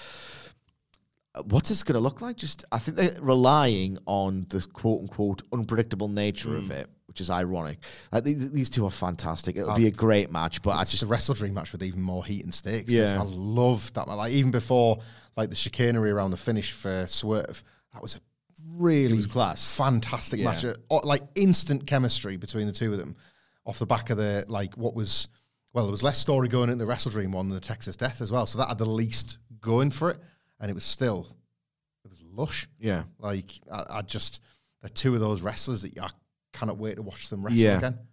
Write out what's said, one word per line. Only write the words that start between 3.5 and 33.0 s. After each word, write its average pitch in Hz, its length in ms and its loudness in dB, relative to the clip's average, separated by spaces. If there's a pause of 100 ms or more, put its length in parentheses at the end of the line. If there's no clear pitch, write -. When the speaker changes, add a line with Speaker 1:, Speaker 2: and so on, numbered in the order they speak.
Speaker 1:
on 95 440 0
the 95 240 -2
quote-unquote 101 760 -2
unpredictable 113 560 -2
nature 104 480 -2
of - 100 -6
Speaker 2:
Mm. - 60 -8
Speaker 1:
it, 69 180 -10 (180)
which - 120 -14
is 92 100 -6
ironic. 87 500 -2 (320)
Like, 117 120 2
these, 139 280 -2
these 135 180 0
two 113 160 0
are 92 60 -2
fantastic. 85 680 -6
It'll 101 140 -2
Speaker 3:
Oh, 107 40 2
Speaker 1:
be 113 120 8
a 104 40 4
great 104 400 2
match, 82 300 -2
but 104 100 0
I 82 120 2
Speaker 3:
it's - 80 -2
Speaker 1:
just - 100 0
Speaker 3:
the 110 60 -2
Wrestle 117 280 0
Dream 101 180 -4
match 82 200 -8
with 90 100 -8
even 92 180 -4
more 92 240 -2
heat 101 200 -6
and 87 80 -8
stakes. 110 380 -4
Speaker 1:
Yeah. 117 120 6
Speaker 3:
It's, 101 100 2
I 98 100 0
love 107 680 2
that. - 140 -4
Like, 104 240 -4
even 131 200 4
before, 117 480 4 (360)
like, 110 140 -2
the 95 60 -8
chicanery 117 560 2
around 98 200 0
the 90 60 -4
finish 107 340 -2
for 92 360 -4
Swerve, - 560 -2 (300)
that 113 80 -16
was - 140 -6
a - 40 -14 (580)
really 151 360 6
Speaker 1:
It 110 40 6
was 107 100 0
class. 113 480 0
Speaker 3:
fantastic 120 640 0
Speaker 1:
Yeah. 95 60 0
Speaker 3:
match. 82 180 0
Uh, 120 120 -2 (140)
o-, 156 160 2
like, 143 180 2 (120)
instant 175 500 4
chemistry 117 520 0
between 104 300 -4
the 101 60 -2
two 110 200 -2
of 101 60 -2
them 71 160 -10 (500)
off 104 140 -8
the 113 60 -4
back 113 240 0
of 110 80 0
the, 101 300 0
like, 101 300 -4
what 117 180 -4
was, 107 320 0 (460)
well, 120 100 2
there 101 80 -2
was 104 120 -4
less 139 140 2
story 131 300 4
going 120 220 2
into 120 160 -2
the - 40 -4
Wrestle 120 220 -2
Dream 98 220 -2
one 95 160 -2
than 95 60 -4
the 92 60 -6
Texas - 360 -10
Death - 240 -4
as 101 100 -6
well. 113 140 0
So - 140 -4
that 131 100 0
had 107 80 -4
the 110 80 0
least 113 520 -2 (220)
going 123 320 2
for 156 200 -2
it. - 80 -8 (380)
And 104 140 -6
it - 20 -4
was 95 120 -6
still, 107 420 0 (800)
it 98 40 -20
was 87 140 -20
lush. 98 460 -6 (100)
Speaker 1:
Yeah. 101 240 0 (160)